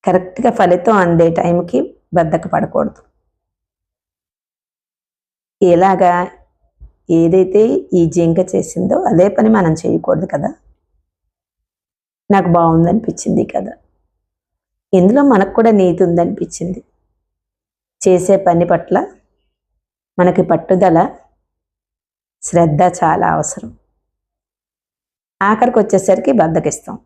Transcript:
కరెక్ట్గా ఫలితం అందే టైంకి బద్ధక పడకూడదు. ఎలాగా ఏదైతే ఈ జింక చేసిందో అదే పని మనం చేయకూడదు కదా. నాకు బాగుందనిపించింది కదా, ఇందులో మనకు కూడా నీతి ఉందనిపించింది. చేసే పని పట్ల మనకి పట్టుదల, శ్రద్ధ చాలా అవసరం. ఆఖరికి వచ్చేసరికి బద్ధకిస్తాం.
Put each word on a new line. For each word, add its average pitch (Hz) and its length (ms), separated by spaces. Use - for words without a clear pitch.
కరెక్ట్గా 185 460
ఫలితం 185 460
అందే 170 380
టైంకి 175 600
బద్ధక 165 340
పడకూడదు. - 540
ఎలాగా 180 680
ఏదైతే 185 560
ఈ 175 140
జింక 165 320
చేసిందో 185 480
అదే 202 260
పని 214 200
మనం 190 240
చేయకూడదు 170 540
కదా. - 280
నాకు 196 180
బాగుందనిపించింది 170 960
కదా, - 280
ఇందులో 196 280
మనకు 240 320
కూడా 226 160
నీతి 185 340
ఉందనిపించింది. 175 800
చేసే 185 280
పని 175 300
పట్ల - 500
మనకి 180 240
పట్టుదల, 180 760
శ్రద్ధ 165 400
చాలా 170 480
అవసరం. - 480
ఆఖరికి 220 360
వచ్చేసరికి 196 540
బద్ధకిస్తాం. 160 720